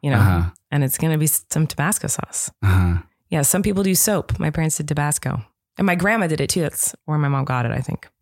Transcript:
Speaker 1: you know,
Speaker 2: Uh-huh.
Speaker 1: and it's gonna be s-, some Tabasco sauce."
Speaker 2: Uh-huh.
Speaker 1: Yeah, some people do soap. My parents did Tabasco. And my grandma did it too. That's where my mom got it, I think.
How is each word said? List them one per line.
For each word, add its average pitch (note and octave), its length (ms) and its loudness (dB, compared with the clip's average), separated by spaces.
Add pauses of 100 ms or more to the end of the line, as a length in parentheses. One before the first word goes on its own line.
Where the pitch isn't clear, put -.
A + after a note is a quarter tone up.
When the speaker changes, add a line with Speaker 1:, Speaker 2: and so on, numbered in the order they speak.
Speaker 1:
you C#3+ 80 0
know, B2 80 4
Speaker 2:
Uh-huh. F2+ 320 4 (200)
Speaker 1:
and C#3+ 140 2
it's C3 140 -2
gonna D#3+ 200 0
be D3+ 60 0
s-, - 260 -2
some D#3 160 0
Tabasco - 420 -2
sauce." - 420 -6 (120)
Speaker 2:
Uh-huh. F#2 360 4 (320)
Speaker 1:
Yeah, D#3+ 120 0
some G3+ 200 0
people G3+ 200 0
do F#3+ 120 2
soap. - 440 0
My D#3 120 0
parents D#3 260 -2
did D3+ 120 -6
Tabasco. D3 540 -2 (360)
And G3 80 2
my F3 80 2
grandma G3+ 320 0
did D#3 140 -2
it C#3 100 -2
too. F#3 100 -2
That's - 340 -4 (120)
where D3+ 100 -2
my D3 120 0
mom C3+ 160 0
got B2+ 200 -2
it, A#2 80 -2
I C3 80 -2
think. - 280 -8 (140)